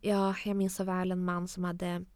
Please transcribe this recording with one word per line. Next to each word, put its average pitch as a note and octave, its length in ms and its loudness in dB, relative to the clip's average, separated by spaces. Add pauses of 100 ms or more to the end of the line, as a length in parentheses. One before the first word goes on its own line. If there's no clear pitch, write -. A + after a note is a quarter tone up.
ja, G3 340 4 (100)
jag G3+ 120 0
minns F#3+ 200 2
så F#3+ 80 -2
väl F#3 280 0
en F3+ 120 0
man F3+ 240 0
som F3+ 160 -4
hade F3 400 -2 (120)